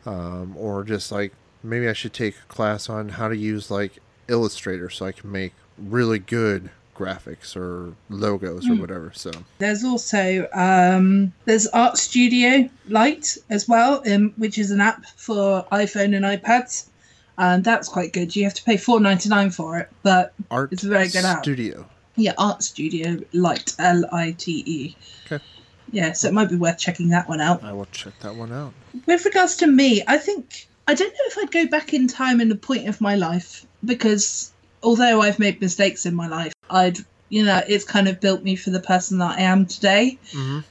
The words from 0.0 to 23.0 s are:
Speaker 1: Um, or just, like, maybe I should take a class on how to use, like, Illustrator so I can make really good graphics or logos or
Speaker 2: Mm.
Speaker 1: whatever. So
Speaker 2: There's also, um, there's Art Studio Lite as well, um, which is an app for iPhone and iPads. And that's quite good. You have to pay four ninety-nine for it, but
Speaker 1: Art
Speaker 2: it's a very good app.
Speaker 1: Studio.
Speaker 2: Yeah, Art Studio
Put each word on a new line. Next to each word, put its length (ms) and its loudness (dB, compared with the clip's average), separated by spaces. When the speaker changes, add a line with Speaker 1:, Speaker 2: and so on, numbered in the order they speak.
Speaker 1:
Um, 500 -10
or 280 -8
just, 260 -6
like, 220 -6
maybe 260 -4
I 60 -2
should 180 -10
take 240 -6
a 160 -20
class 360 -4
on 220 -8
how 180 -6
to 80 -4
use, 340 -6
like, 280 -6
Illustrator 600 -2
so 180 -10
I 60 -8
can 180 -16
make 220 -6
really 400 0
good 520 -2
graphics 600 -12
or 380 -10
logos 600 -4
or 60 4
Speaker 2:
Mm. 60 0
Speaker 1:
whatever. 340 -10
So 160 -12
Speaker 2:
There's 260 -2
also, 680 0
um, 760 6
there's 240 4
Art 300 4
Studio 720 4
Lite 480 2
as 180 -2
well, 420 4
um, 260 4
which 220 -4
is 120 -2
an 100 2
app 240 0
for 560 -2
iPhone 420 0
and 100 0
iPads. 600 0
And 280 2
that's 240 0
quite 240 -6
good. 240 -4
You 80 0
have 100 -2
to 80 -12
pay 140 2
four 240 2
ninety-nine 500 2
for 280 -8
it, 120 -10
but 280 4
Speaker 1:
Art 200 -2
Speaker 2:
it's 120 -8
a 40 -4
very 200 2
good 160 0
app. 180 0
Speaker 1:
Studio. 420 -4
Speaker 2:
Yeah, 240 2
Art 240 0
Studio 560 -6